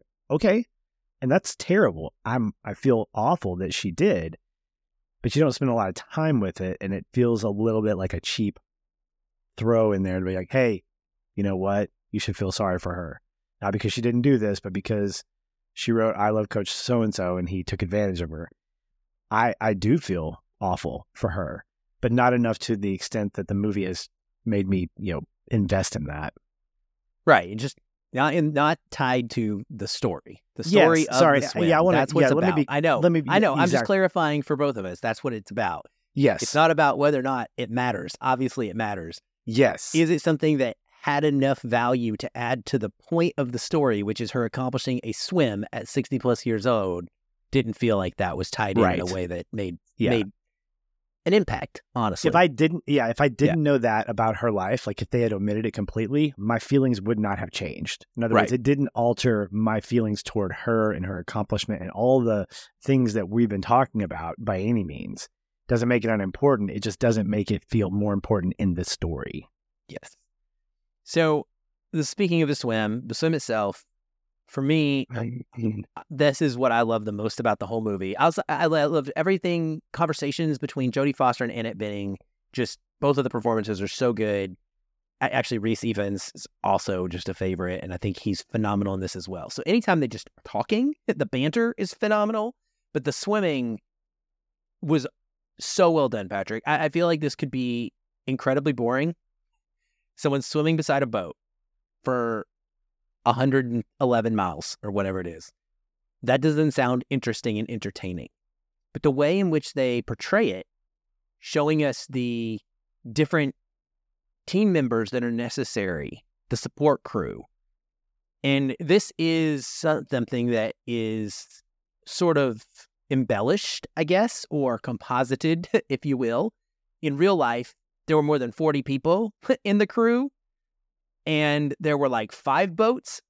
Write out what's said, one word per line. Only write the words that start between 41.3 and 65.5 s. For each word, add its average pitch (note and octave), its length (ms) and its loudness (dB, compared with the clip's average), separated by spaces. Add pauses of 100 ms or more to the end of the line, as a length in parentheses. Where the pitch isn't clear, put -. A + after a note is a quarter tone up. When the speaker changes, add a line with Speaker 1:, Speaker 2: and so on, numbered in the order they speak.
Speaker 2:
value A#2+ 560 0
to - 200 -10
add A#2+ 300 -4
to C3+ 120 0
the G#2+ 100 -4
point E3 480 0
of B2+ 140 -2
the A#2+ 80 -4
story, C3 420 0
which G#2 180 -4
is A2+ 120 -6
her B2 140 -2
accomplishing B2+ 580 -4
a A2+ 80 -8
swim A2+ 600 0
at - 160 -8
sixty C3+ 300 -4
plus A#2+ 280 0
years A2+ 200 0
old? F#2+ 420 0 (440)
Didn't A2+ 220 2
feel A2+ 240 2
like F#2 200 -2
that F2+ 180 -2
was F2+ 140 -4
tied G#2 280 -2
in A2+ 60 6
in F2+ 160 2
a F2+ 40 -2
Speaker 1:
Right. F2+ 100 -4
Speaker 2:
way F2+ 140 -4
that F2 260 -6
made, F#2+ 240 -6 (200)
Speaker 1:
Yeah. A2 120 2
Speaker 2:
made G#2+ 220 0 (960)
an F3 60 4
impact, - 480 0 (120)
honestly. A2+ 360 0
Speaker 1:
If C#3+ 80 0
I F3+ 100 6
didn't, D#3 400 0
yeah, C3+ 220 2
if A#2 100 -4
I C#3+ 60 6
Speaker 2:
Yeah. C#3+ 100 6
Speaker 1:
didn't D#3 280 2
know C#3+ 140 4
that A2+ 320 2
about A2 280 0
her A#2+ 120 0
life, G#2 380 -2
like, G2+ 140 -6
if - 80 -8
they B2 120 2
had A2+ 120 2
omitted G#2 320 -2
it G#2+ 60 0
completely, B2+ 640 0
my A2 200 -2
feelings C3 440 2
would G#2+ 180 0
not G2+ 180 0
have F#2 140 -8
changed. - 540 -8 (100)
In A#2 80 -2
other A2+ 100 0
Speaker 2:
Right. G#2 100 6
Speaker 1:
words, - 100 0
it B2 100 0
didn't C#3 320 2
alter A#2 560 2
my A2 300 0
feelings A2+ 420 0
toward F#2+ 300 -2
her A2 400 0
and F2 120 -6
her F#2 140 -6
accomplishment G#2 600 -4
and F2 100 -10
all B2+ 300 4
the G#2+ 260 2 (340)
things B2+ 320 2
that G#2 140 0
we've A2+ 220 2
been G2+ 120 -2
talking A#2+ 400 2
about E2 380 -6
by G2+ 200 -2
any G#2+ 260 0
means. - 420 -12 (400)